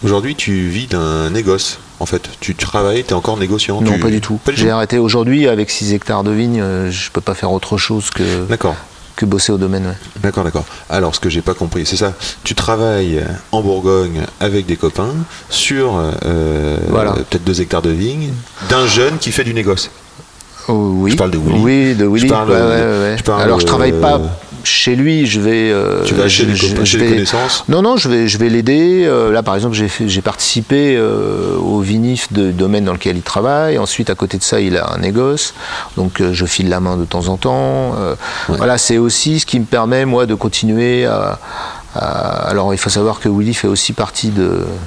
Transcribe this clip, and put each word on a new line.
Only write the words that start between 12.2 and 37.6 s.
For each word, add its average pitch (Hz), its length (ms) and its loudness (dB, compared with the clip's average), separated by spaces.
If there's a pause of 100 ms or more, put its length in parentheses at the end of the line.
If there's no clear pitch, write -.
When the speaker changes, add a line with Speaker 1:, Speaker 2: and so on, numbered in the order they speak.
Speaker 1:
Tu - 100 -4
travailles 101 680 0 (280)
en 110 100 0
Bourgogne 95 640 0 (140)
avec 98 260 0
des 87 100 0
copains 95 380 -2 (340)
sur, 131 460 0 (320)
euh, 78 500 0 (140)
Speaker 2:
Voilà. 104 220 2
Speaker 1:
peut-être 87 320 -4
deux 90 180 0
hectares 82 200 -2
de 85 80 2
vignes 127 440 -2 (340)
d'un 131 180 2
jeune 123 300 2
qui 123 160 -4
fait 131 120 0
du 117 100 -2
négoce. 101 360 0 (760)
Speaker 2:
Oh, 104 280 2
oui. 95 160 2
Speaker 1:
Je 139 40 2
parle 95 140 2
de 85 80 0
Willy. 80 220 2
Speaker 2:
Oui, 131 340 4
de 104 100 2
Speaker 1:
Je 101 60 4
Speaker 2:
Willy. 117 180 4
Speaker 1:
parle, 110 220 2
Speaker 2:
Ouais, 117 60 4
ouais, 113 60 4
Speaker 1:
euh, 113 440 2
Speaker 2:
ouais, 104 60 0
ouais. 110 60 -2
Speaker 1:
je 113 40 -4
parle, 104 180 0
Speaker 2:
Alors, 107 200 4
je 85 60 2
travaille 85 260 2
pas 78 240 4
Speaker 1:
euh, 78 100 0 (380)
Speaker 2:
chez - 320 2
lui, 151 300 4
je 107 120 0
vais, 110 320 2
euh, 98 340 2
Speaker 1:
Tu 92 100 2
vas 98 140 4
chez 98 140 2
Speaker 2:
je, 110 60 2
Speaker 1:
des 104 80 2
Speaker 2:
je, 95 140 0
Speaker 1:
copains, 104 140 0
Speaker 2:
je 101 60 2
Speaker 1:
chez 113 80 2
des 113 60 4
Speaker 2:
vais 117 80 4
Speaker 1:
connaissances ? 117 560 0
Speaker 2:
Non, 165 140 4
non, 240 140 4
je 139 120 0
vais, 117 180 4
je 104 100 0
vais 117 120 4
l'aider. 151 580 4
Euh, 120 240 2
là, 110 140 2
par 101 100 0
exemple, 110 220 0
j'ai 107 100 2
fait, 107 220 -2
j'ai 98 140 0
participé, 135 720 0
euh, 98 600 0
au 92 260 0
vinif 113 500 0
de 101 180 2
domaine 98 340 0
dans 92 100 0
lequel 90 220 -2
il 87 60 -4
travaille. 143 560 0
Ensuite, 107 320 -2
à 98 60 -2
côté 95 220 -2
de 95 40 -4
ça, - 160 0
il 92 180 2
a 80 160 -2
un 85 60 -4
négoce. 120 560 0 (420)
Donc, 92 240 -2
euh, 90 120 2
je 90 140 0
file 92 220 0
la 90 120 0
main 90 160 0
de 87 80 0
temps 87 240 -2
en 95 80 0
temps. 131 600 -2